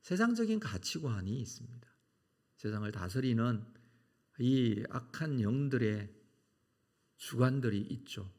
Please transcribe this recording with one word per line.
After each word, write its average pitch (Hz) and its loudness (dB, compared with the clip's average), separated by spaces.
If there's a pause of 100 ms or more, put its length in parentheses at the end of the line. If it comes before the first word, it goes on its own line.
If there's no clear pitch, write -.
세상적인 220 2
가치관이 110 -2
있습니다. 120 -12 (680)
세상을 107 -2
다스리는 113 0 (760)
이 120 4
악한 131 -4
영들의 110 2 (1080)
주관들이 123 2
있죠. - -8